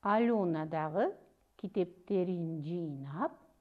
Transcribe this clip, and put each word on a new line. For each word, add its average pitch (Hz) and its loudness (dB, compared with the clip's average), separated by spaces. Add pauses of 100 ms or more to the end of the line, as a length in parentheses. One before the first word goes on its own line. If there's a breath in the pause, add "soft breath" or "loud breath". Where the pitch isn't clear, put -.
Алёна 202 2
дагы 160 0 (440)
китептерин 180 -2
жыйнап 156 -6 (280)